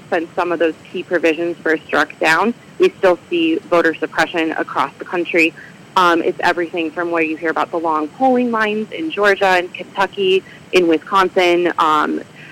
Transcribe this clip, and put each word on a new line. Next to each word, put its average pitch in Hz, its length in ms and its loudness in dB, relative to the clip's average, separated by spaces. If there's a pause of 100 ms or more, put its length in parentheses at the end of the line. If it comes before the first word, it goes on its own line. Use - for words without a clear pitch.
(120)
since 170 240 -2
some 175 160 -2
of 165 80 -2
those 160 160 0 (160)
key 185 100 -8
provisions 165 640 -2
were 160 140 0
struck 151 420 -4
down, 175 340 2 (240)
we 185 140 4
still 180 260 2 (100)
see 165 280 0
voter 165 400 0
suppression 160 560 -2
across 151 480 -4
the - 60 -12
country. 170 460 0 (440)
Um, 175 260 4
it's - 200 -2
everything 170 500 -2
from 175 180 -4
where 170 140 0
you 156 140 -4
hear 165 120 -2
about 151 220 -2
the 175 80 -4
long 156 280 -2
polling 247 440 0
lines 214 400 -2
in 160 180 -6
Georgia 196 380 2
and 180 260 0
Kentucky, 190 720 -2 (280)
in 180 160 4
Wisconsin. 175 920 2
Um, 156 420 0 (300)